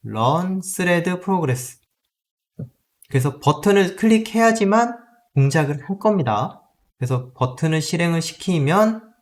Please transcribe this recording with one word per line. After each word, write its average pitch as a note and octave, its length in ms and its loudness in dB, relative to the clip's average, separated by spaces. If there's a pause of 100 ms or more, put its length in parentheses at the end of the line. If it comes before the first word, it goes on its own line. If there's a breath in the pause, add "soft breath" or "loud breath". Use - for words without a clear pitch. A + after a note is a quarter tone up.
Run D3+ 560 -2
Thread F3+ 600 -2
Progress. D#3+ 600 -4 (1300)
그래서 C3+ 300 -2
버튼을 F#3 580 2
클릭해야지만 A3 1000 2 (380)
동작을 C#3+ 540 0
할 G3 100 -6
겁니다. D3 640 -2 (360)
그래서 B2+ 360 -4
버튼을 D#3 480 -2
실행을 E3 400 -2
시키면 F#3 800 0 (200)